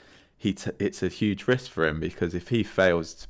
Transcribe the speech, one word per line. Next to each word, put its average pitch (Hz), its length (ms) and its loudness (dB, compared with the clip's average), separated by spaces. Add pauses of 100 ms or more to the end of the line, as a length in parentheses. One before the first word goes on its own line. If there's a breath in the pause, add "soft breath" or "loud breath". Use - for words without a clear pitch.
(360 soft breath)
he 98 180 0
t-, - 260 -8
it's 101 220 -2
a 95 60 0
huge 98 400 -2
risk 127 240 0
for 80 160 2
him, 78 120 -2
because 87 360 -2
if - 140 -8
he 117 140 2
fails - 680 2